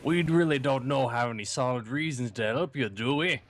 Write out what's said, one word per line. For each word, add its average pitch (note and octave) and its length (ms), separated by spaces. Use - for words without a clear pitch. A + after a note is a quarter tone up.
We E3+ 200
really E3 340
don't C3+ 280
know C3+ 220
how A#2+ 220
any G#2+ 160
solid B2 420
reasons C3 440
to A2+ 120
help B2 320
you, B2 140
do A2+ 260
we? D#3 340